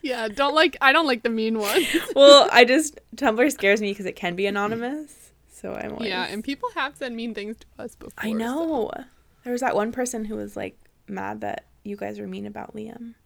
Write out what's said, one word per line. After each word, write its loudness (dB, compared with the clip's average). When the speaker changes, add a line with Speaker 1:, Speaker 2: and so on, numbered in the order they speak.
Speaker 1:
Yeah, -6
don't 0
like, 4
I 6
don't 4
like 0
the 0
mean -2
ones. 0
<laughs> -8
Speaker 2:
Well, 10
I 8
just, 0
Tumblr 2
scares 2
me -2
'cause -10
it -8
can -6
be -2
anonymous. -6
So -12
I'm -10
always -8
Speaker 1:
Yeah, -4
and -8
people -8
have -6
said -10
mean -8
things -10
to -18
us -14
before, -18
Speaker 2:
I -6
know. -4
Speaker 1:
so. -14
Speaker 2:
There -8
was -4
that -2
one -2
person -6
who -10
was, -10
like, -10
mad -10
that -10
you -10
guys -10
were -10
mean -10
about -14
Liam. -14